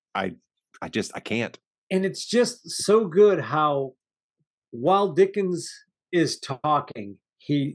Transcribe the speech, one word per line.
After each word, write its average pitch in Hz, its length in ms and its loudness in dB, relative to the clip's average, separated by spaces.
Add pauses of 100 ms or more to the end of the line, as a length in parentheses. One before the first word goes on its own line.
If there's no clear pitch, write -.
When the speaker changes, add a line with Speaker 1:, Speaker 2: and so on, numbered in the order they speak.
(140)
Speaker 1:
I, 95 220 -4 (480)
I 90 60 -10
just, 104 260 -4
I 95 40 -10
can't. 110 380 -6 (320)
Speaker 2:
And 190 160 0
it's 190 220 -6
just 240 420 0 (140)
so 214 240 4
good 180 340 4
how, 139 520 -2 (760)
while 180 440 2
Dickens 190 540 0 (460)
is 165 260 0
talking, 135 800 -4 (200)
he, 143 380 -2